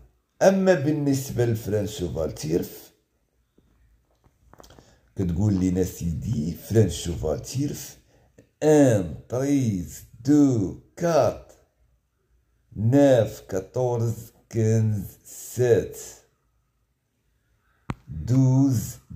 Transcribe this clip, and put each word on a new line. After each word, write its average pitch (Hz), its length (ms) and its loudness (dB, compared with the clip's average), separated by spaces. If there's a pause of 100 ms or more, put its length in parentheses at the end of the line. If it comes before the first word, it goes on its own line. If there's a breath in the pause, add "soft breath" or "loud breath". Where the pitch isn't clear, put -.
(420)
اما 190 320 4
بالنسبه 139 720 -2
لفرانشو 104 680 -4
فالتيرف، - 800 -6 (2250 soft breath)
كتقول 95 380 0
لينا 92 300 0
سيدي 85 680 -4
فرانشو 92 600 -2
فالتيرف، - 840 -6 (680 soft breath)
ان 120 520 4 (140)
تريز 123 760 -2 (220)
دو 131 540 2 (160)
كات، 151 500 0 (1300)
نوف 127 640 4
كاتورز 117 720 -4 (360)
كانز 110 540 0 (220)
سيت، - 720 0 (2000)
دوز 131 880 2 (200)